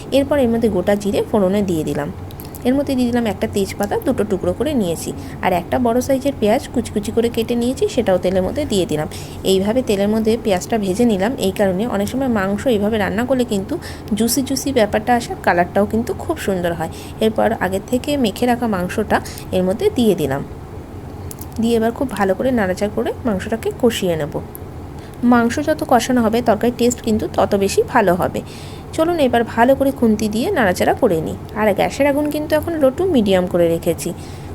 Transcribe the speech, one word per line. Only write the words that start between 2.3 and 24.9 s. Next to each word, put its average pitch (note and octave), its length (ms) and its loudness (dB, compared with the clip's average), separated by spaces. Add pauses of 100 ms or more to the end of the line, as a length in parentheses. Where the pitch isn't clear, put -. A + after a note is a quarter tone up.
এর B3 100 4
মধ্যে C#4 200 0
দিয়ে B3 120 2
দিলাম A#3+ 200 0
একটা G#3 260 -2
তেজপাতা, G3+ 520 -2
দুটো B3 200 0
টুকরো F3+ 280 -2
করে C4+ 220 -2
নিয়েছি, F3 380 -2 (300)
আর F#3 100 0
একটা F3 260 -2
বড় A#3+ 220 2
সাইজের C4+ 400 0
পেঁয়াজ A3+ 280 2
কুচি - 260 -4
কুচি G#3+ 180 -2
করে A#3 160 2
কেটে A3+ 260 -2
নিয়েছি, B3+ 340 0
সেটাও G3+ 300 2
তেলের F#3 240 2
মধ্যে C#4 220 -2
দিয়ে G3 220 2
দিলাম। D#3 220 -2 (360)
এইভাবে G3+ 380 2
তেলের G3+ 260 0
মধ্যে A3 360 2
পেঁয়াজটা G#3 340 0
ভেজে G3 260 2
নিলাম G#3+ 340 2
এই F#3+ 120 0
কারণে, F#3+ 360 0
অনেক G#3 220 -2
সময় C4 200 -2
মাংস G3+ 380 0
এইভাবে G#3+ 320 2
রান্না F#3+ 260 0
করলে B3+ 200 2
কিন্তু A3 340 -4 (360)
জুসি A#3 280 0
জুসি C4+ 300 -2
ব্যাপারটা A3 420 2
আসে, A#3 280 -2
কালারটাও F#3 440 2
কিন্তু A3 320 -2
খুব - 200 -4
সুন্দর F3+ 340 -2
হয়। E3 160 -4 (320)
এরপর A3 400 2
আগে F#3 200 0 (100)
থেকে B3+ 260 0
মেখে A#3+ 300 0
রাখা A#3+ 200 0
মাংসটা G3+ 540 0 (320)
এর F#3 100 2
মধ্যে G#3 340 2
দিয়ে A3 180 4
দিলাম। C#3+ 300 -2 (1160)
দিয়ে A#3 160 2
এবার A3 160 2
খুব C4 180 -4
ভালো F#3+ 240 2
করে A3+ 160 0
নাড়াচাড়া G3+ 440 0
করে C4 180 -2 (120)
মাংসটাকে A3 460 -2 (120)
কষিয়ে F#3+ 340 2
নেব। D3 240 -4 (840)